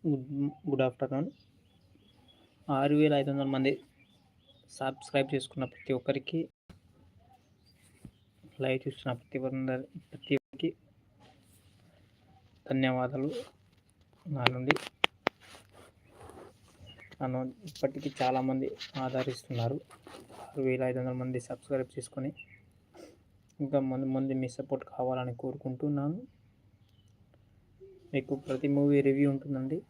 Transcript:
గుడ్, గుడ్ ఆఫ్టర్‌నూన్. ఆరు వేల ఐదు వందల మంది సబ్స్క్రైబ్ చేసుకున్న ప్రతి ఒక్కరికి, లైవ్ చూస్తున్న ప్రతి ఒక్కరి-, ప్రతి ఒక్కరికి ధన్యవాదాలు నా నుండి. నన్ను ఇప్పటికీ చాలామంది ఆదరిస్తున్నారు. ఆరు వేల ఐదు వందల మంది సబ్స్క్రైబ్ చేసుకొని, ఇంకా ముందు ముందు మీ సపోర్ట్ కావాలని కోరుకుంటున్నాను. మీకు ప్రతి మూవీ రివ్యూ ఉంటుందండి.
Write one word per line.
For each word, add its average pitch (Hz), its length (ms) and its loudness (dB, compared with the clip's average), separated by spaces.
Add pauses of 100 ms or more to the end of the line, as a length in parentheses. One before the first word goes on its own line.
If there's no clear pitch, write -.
గుడ్, 139 180 2 (440)
గుడ్ 135 140 2
ఆఫ్టర్‌నూన్. 135 460 0 (1400)
ఆరు 143 260 4
వేల 151 200 8
ఐదు 139 160 4
వందల 139 140 0
మంది 135 280 4 (960)
సబ్స్క్రైబ్ 135 640 0
చేసుకున్న 131 300 -2
ప్రతి - 280 -6
ఒక్కరికి, 139 560 -2 (2000)
లైవ్ 131 280 2
చూస్తున్న 131 240 -6
ప్రతి - 260 -6
ఒక్కరి-, 131 480 -2 (240)
ప్రతి 143 260 -2
ఒక్కరికి - 360 -2 (2000)
ధన్యవాదాలు 131 600 2 (960)
నా 139 260 -4
నుండి. 127 240 2 (2500)
నన్ను 127 320 -4 (120)
ఇప్పటికీ 139 460 -4 (100)
చాలామంది 131 540 2 (200)
ఆదరిస్తున్నారు. 127 840 -2 (600)
ఆరు - 220 -6
వేల 131 200 2
ఐదు 127 160 0
వందల 127 140 -2
మంది 127 280 -2
సబ్స్క్రైబ్ 131 580 -4
చేసుకొని, 135 340 -6 (1300)
ఇంకా 139 160 2
ముందు 131 260 0
ముందు 131 260 0
మీ 131 160 0
సపోర్ట్ 131 360 -4
కావాలని 127 500 -2
కోరుకుంటున్నాను. 143 920 -4 (1900)
మీకు 135 220 0
ప్రతి 135 320 -2
మూవీ 143 320 6
రివ్యూ 139 300 6
ఉంటుందండి. 139 600 -2